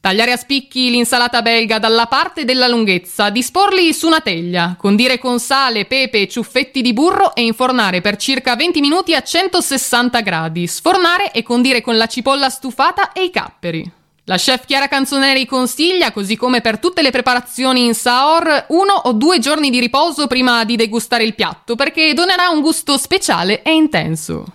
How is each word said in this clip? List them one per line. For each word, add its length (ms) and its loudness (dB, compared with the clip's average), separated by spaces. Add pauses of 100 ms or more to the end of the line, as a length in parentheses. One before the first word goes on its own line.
Tagliare 300 0
a 60 0
spicchi 520 -2
l'insalata 540 0
belga 340 0
dalla 300 2
parte 380 -2
della 220 2
lunghezza, 640 0
disporli 640 0
su 140 -2
una 140 2
teglia, 540 -2
condire 440 2
con 200 -2
sale, 460 0
pepe 360 0
e 60 0
ciuffetti 540 -4
di 120 2
burro 420 2
e 80 0
infornare 580 0
per 140 -2
circa 400 -2
venti 260 0
minuti 320 0
a 80 0
centosessanta 1000 0
gradi, 440 -4
sfornare 680 0
e 120 -4
condire 380 0
con 140 -2
la 120 2
cipolla 420 0
stufata 640 -2
e 140 -2
i 40 -4
capperi. 600 -8 (360)
La 100 0
chef 280 0
Chiara 220 0
Canzoneri 580 0
consiglia, 680 0
così 240 -4
come 240 0
per 200 -2
tutte 240 0
le 80 2
preparazioni 720 0
in 80 2
Saor, 760 2
uno 240 2
o 180 0
due 260 4
giorni 320 0
di 100 0
riposo 460 0
prima 380 0
di 120 -2
degustare 480 -2
il 120 -2
piatto, 400 -6
perché 400 0
donerà 340 2
un 120 0
gusto 360 0
speciale 640 0
e 100 -2
intenso. 840 0